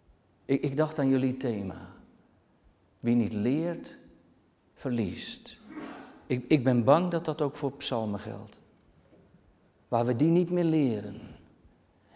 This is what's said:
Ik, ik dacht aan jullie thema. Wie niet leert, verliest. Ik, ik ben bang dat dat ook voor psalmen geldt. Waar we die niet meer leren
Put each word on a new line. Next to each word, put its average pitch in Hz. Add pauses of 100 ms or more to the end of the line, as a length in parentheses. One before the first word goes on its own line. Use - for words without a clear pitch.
(460)
Ik, 135
ik 135
dacht 151
aan 135
jullie 131
thema. 98 (1080)
Wie 120
niet 107
leert, 147 (760)
verliest. - (680)
Ik, 127
ik 143
ben 123
bang 165
dat 170
dat 151
ook 143
voor 135
psalmen 110
geldt. 107 (1300)
Waar 120
we 123
die 147
niet 170
meer 175
leren 120 (960)